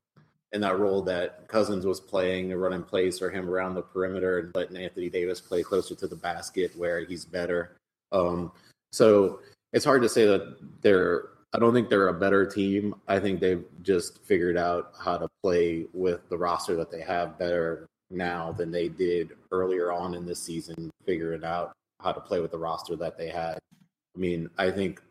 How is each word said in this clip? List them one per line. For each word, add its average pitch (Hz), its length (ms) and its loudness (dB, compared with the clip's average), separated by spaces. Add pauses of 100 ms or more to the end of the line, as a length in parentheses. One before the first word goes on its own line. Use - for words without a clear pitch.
(520)
in 104 80 -4
that 95 180 0
role 98 240 2
that 90 460 -4
Cousins 104 360 0
was 92 140 0
playing, 92 540 -2
and 92 100 -2
running 92 220 -2
plays 92 340 0
for 92 100 -2
him 90 220 -6
around 92 240 -2
the 90 80 -4
perimeter 92 560 -2
and 85 160 -6
letting 90 220 -4
Anthony 90 340 -6
Davis 90 300 -2
play 87 240 -2
closer 90 320 -2
to 95 100 -6
the 85 80 -12
basket 87 640 -4
where 87 280 -2
he's 85 200 -10
better. 87 500 -4 (380)
Um, 87 400 0 (400)
so 104 480 6 (320)
it's 113 120 2
hard 135 180 6
to 113 60 6
say 113 180 6
that 98 300 4 (240)
they're, 90 500 4 (220)
I - 60 0
don't 117 140 6
think 120 160 4
they're 98 200 6
a 87 60 0
better 98 320 4
team. 98 480 0 (140)
I 98 100 4
think 95 220 0
they've 90 240 2 (180)
just 90 420 -2
figured 87 320 2
out 87 440 -2
how 87 180 -2
to 82 100 -6 (140)
play 87 500 2
with 90 360 -2
the 90 100 -4
roster 87 380 -2
that 82 140 -4
they 85 100 -12
have 85 380 -4
better 82 480 -2 (240)
now 87 420 -6
than 85 180 -6
they 85 180 -2
did 87 420 -2 (200)
earlier 92 420 0
on 90 220 -4
in 87 120 -10
this 87 160 -8
season, 82 480 -10 (140)
figuring 82 400 -4
out 85 280 -4 (280)
how 92 120 -2
to 87 80 -10
play 92 200 -2
with 82 100 -4
the 85 80 -8
roster 82 380 -6
that 80 220 -8
they 82 100 -8
had. 82 300 -6 (580)
I - 20 -8
mean, 87 300 -2 (100)
I 92 120 2
think 92 300 -2 (100)